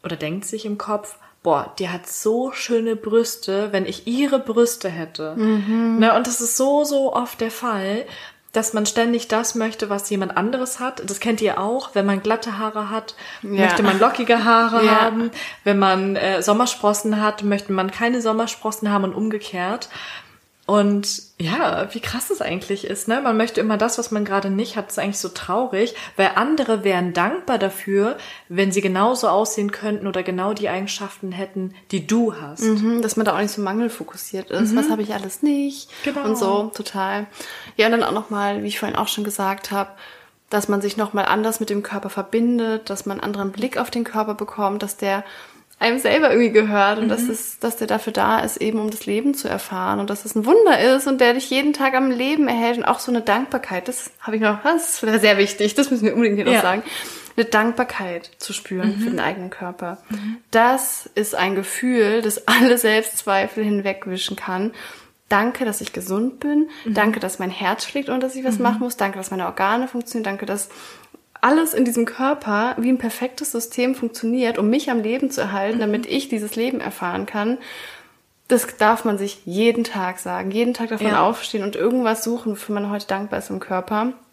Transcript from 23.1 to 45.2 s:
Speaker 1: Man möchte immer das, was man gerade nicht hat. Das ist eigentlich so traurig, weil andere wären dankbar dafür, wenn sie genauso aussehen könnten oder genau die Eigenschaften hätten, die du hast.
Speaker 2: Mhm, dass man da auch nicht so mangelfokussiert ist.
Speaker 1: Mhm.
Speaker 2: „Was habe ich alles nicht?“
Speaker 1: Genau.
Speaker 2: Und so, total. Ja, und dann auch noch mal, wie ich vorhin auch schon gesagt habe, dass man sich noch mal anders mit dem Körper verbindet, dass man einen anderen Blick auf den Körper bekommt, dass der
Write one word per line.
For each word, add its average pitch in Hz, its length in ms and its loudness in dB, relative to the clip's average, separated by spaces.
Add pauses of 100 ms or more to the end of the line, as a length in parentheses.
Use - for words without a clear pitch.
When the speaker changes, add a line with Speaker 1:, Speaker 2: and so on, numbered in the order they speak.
Speaker 1:
Man 240 160 2
möchte 226 240 2
immer 214 160 2
das, 233 220 2
was 226 140 -4
man 208 120 0
gerade 196 260 0
nicht 208 260 -2
hat. 196 100 -4
Das - 60 -12
ist - 100 -4
eigentlich 202 160 -2
so 233 120 -6
traurig, 220 680 -2 (180)
weil 190 220 4
andere 233 480 2
wären 180 280 2
dankbar 226 460 0
dafür, 196 580 0 (320)
wenn 190 220 2
sie 196 100 2
genauso 202 460 2
aussehen 208 460 2
könnten 208 340 -4
oder 185 160 -2
genau 185 320 -2
die 208 140 -4
Eigenschaften 196 640 -6
hätten, 190 420 -8 (160)
die 165 160 -2
du 226 340 2
hast. 156 220 -10
Speaker 2:
Mhm, 220 400 2
dass 220 140 -2
man 220 100 2
da 185 80 2
auch 190 60 0
nicht 208 100 0
so 208 120 -6
mangelfokussiert 202 880 -4
ist. 214 200 2
Speaker 1:
Mhm. 233 40 4
Speaker 2:
„Was 294 140 4
habe 262 120 0
ich 208 100 -4
alles 196 300 -6
nicht?“ 285 480 0 (140)
Speaker 1:
Genau. 285 180 -4
Speaker 2:
Und 214 160 0
so, 208 340 0
total. 202 540 -4 (500)
Ja, 214 100 4
und 233 60 4
dann 226 120 2
auch - 80 0
noch 214 180 -4
mal, 202 320 -2
wie 208 60 -4
ich 208 100 -6
vorhin 208 180 -4
auch 214 120 0
schon 208 160 -4
gesagt 196 480 -4
habe, 196 180 -2 (600)
dass 208 180 0
man 202 120 2
sich 202 160 -2
noch 208 160 -2
mal 202 120 0
anders 220 340 2
mit 214 120 -4
dem 202 120 0
Körper 202 280 -8
verbindet, 226 800 0
dass 196 160 -6
man 196 120 -4
einen - 60 -6
anderen 202 260 -4
Blick 208 260 -4
auf 233 140 -2
den 233 140 -2
Körper 214 300 -2
bekommt, 208 500 -4
dass 202 120 -8
der 202 280 -2 (540)